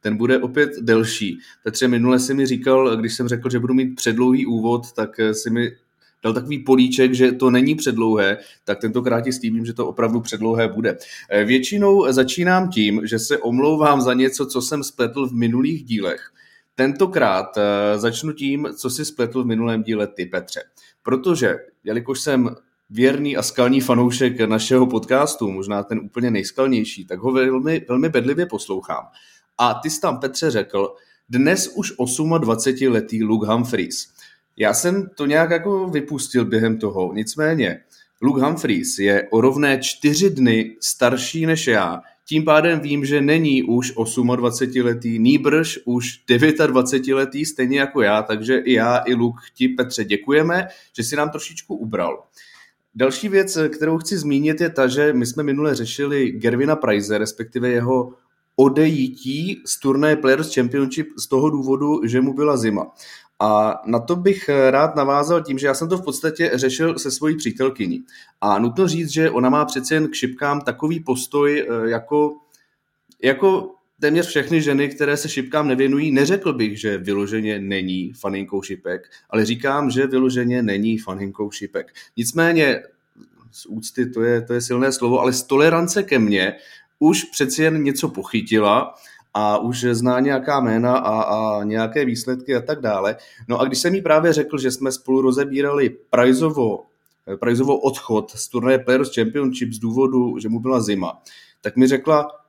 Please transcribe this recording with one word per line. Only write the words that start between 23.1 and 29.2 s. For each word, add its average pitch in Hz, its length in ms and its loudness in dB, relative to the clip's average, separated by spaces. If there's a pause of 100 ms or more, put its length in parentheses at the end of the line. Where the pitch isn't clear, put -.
a 107 40 -2
skalní 127 400 2
fanoušek 123 580 2
našeho 110 480 2
podcastu, 123 640 0
možná 98 320 -6
ten 110 160 -6
úplně 120 320 -4
nejskalnější, 110 720 -2
tak 90 140 -10
ho 127 120 -2
velmi, 131 580 0
velmi 131 200 2
bedlivě 143 360 0
poslouchám. 95 580 -8 (540)